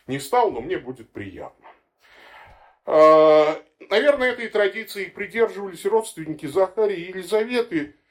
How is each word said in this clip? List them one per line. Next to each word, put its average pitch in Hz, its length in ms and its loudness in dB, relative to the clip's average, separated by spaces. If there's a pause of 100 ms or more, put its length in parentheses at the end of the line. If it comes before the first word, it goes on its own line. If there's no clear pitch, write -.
не 135 140 -8
стал, 240 320 0
но 113 80 -10
мне 160 180 -8
будет 127 320 -14
приятно. - 560 -16 (1200)
А, 156 720 6 (300)
наверное, 254 400 2
этой 233 180 -8
традиции 202 580 -4
придерживались 196 800 -4
родственники 165 600 -4
Захарии 190 500 0
и 170 120 -12
Елизаветы. 190 880 -4 (140)